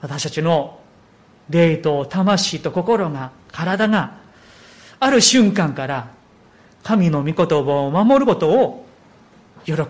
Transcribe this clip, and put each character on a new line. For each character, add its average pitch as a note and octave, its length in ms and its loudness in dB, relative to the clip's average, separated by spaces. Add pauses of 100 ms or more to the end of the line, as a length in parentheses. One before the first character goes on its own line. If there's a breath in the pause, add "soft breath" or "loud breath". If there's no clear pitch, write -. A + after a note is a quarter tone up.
私 C#3+ 240 -10
た D#3 60 -8
ち D#3 120 -6
の D#3+ 380 -2 (720)
霊 E3 260 4
と D3 300 -2
魂 F#3 540 0
と D#3+ 120 -6
心 F#3 380 -2
が、 C3 200 -10 (220)
体 F#3+ 360 -2
が、 G3+ 300 -2 (800 loud breath)
あ C4 100 2
る C4 100 4
瞬 A3 320 4
間 D#3+ 220 -2
か C#3 120 -8
ら B2+ 220 -8 (760 soft breath)
神 F#3 280 2
の D3 140 0
御 D#3+ 80 -2
言 - 20 -6
葉 D3 380 0
を C#3 180 -2
守 A3+ 300 4
る C#4 60 0
こ G#3+ 100 2
と D#3+ 120 0
を G#3+ 380 0 (800)
喜 D#3 100 -6
ば D3+ 160 -4